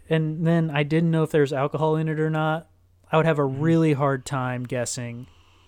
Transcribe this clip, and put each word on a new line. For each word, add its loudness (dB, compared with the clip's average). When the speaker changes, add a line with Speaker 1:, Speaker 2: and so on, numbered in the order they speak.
Speaker 1:
and -2
then 2
I 0
didn't 2
know 2
if 0
there's 2
alcohol 0
in -2
it -4
or 0
not, -2
I 4
would 4
have 2
a 2
Speaker 2:
Mm-hmm. -4
Speaker 1:
really 4
hard -2
time -4
guessing -8